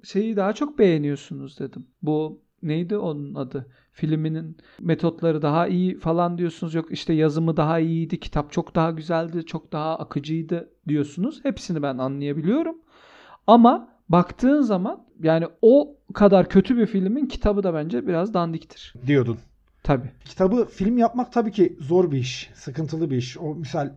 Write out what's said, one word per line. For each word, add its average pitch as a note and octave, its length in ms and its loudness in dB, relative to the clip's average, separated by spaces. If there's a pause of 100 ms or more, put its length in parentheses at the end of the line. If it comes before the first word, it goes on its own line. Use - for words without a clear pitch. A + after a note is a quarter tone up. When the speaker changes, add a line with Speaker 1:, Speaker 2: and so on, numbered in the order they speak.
Speaker 1:
"şeyi A3 320 -2
daha G3+ 180 0
çok D4 260 -4
beğeniyorsunuz," D3 800 0
dedim. - 280 -12 (140)
"Bu D3+ 400 -2 (220)
neydi E3+ 340 -2
onun D3 380 -6
adı? C3 320 -8 (240)
Filminin D#3+ 680 -4 (220)
metotları E3 600 -2
daha D#3 260 0
iyi F#3 300 -2
falan F3 400 -2
diyorsunuz. E3+ 360 -6
Yok E3 180 -4
işte - 220 -4
yazımı D#3 440 2
daha E3 220 0
iyiydi, E3 400 -2
kitap D3 320 -6
çok - 240 -6
daha E3 160 2
güzeldi, E3 540 -4
çok - 260 -12
daha D#3+ 280 -4
akıcıydı," D#3 680 -6 (180)
diyorsunuz. D3+ 560 -2
Hepsini F#3+ 380 -4
ben C3+ 160 -4
anlayabiliyorum. D3 760 -2 (720)
Ama A#3 400 8 (220)
baktığın B3 520 2
zaman A3 420 -2 (200)
yani E3 220 2 (160)
o C#4 340 6 (180)
kadar F#3+ 360 6
kötü F#3+ 280 4
bir A3+ 80 4
filmin G3 400 0
kitabı G#3 380 -2
da F3+ 100 0
bence F3 340 -4
biraz F#3 260 -2
dandiktir. E3+ 600 -6 (140)
Speaker 2:
Diyordun. C3 300 2 (460)
Speaker 1:
Tabii. C3+ 280 0 (140)
Speaker 2:
Kitabı G3 400 0
film A3 320 -2
yapmak A#3 340 0
tabii A#3 200 -2
ki - 280 0
zor E3 320 0
bir C#3 60 0
iş, - 380 -6
sıkıntılı D#3 560 -8
bir C3 60 0
iş. - 200 -6
O D3+ 180 -8
misal D#3 420 -6